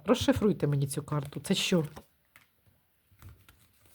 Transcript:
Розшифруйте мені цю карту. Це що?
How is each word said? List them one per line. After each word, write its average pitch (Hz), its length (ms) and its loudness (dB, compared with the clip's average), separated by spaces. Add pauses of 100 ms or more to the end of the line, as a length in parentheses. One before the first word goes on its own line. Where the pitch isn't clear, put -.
Розшифруйте 220 640 2
мені 143 200 0
цю 147 160 -6
карту. 147 360 -6
Це 190 160 0
що? 165 300 2 (2000)